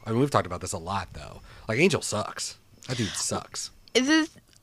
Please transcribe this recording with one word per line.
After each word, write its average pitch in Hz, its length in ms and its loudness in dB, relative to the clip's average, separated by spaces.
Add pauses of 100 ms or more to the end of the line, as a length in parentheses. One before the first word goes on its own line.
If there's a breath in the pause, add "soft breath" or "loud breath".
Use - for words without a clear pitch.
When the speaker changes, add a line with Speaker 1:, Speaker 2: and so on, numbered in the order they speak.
Speaker 1:
I 113 60 -4
mean, 113 100 2
we've 143 100 2
talked 95 160 4
about 87 140 -6
this 92 120 -6
a 101 40 -4
lot, 92 360 -4
though. 76 280 -14 (260 soft breath)
Like, 113 120 0
Angel 160 220 6
sucks. - 560 -4 (300)
That 127 100 -4
dude 113 120 2
sucks. - 600 -4 (240)
Speaker 2:
The 302 340 4 (340)